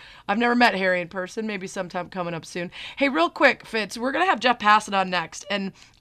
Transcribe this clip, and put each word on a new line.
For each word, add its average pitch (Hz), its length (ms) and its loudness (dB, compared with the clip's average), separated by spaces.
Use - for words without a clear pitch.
I've 202 100 0
never 240 180 2
met 233 200 6
Harry 185 240 2
in 175 80 -6
person. 190 400 -8
Maybe 202 180 -6
sometime 180 440 -8
coming 170 240 -6
up 160 120 -10
soon. 180 240 -8
Hey, 277 100 2
real 311 220 2
quick, - 360 2
Fitz, 214 320 -6
we're 247 140 -4
gonna 320 140 0
have 311 160 0
Jeff 240 180 2
Passan 208 340 4
on 190 160 2
next, 175 400 -6
and 196 220 -2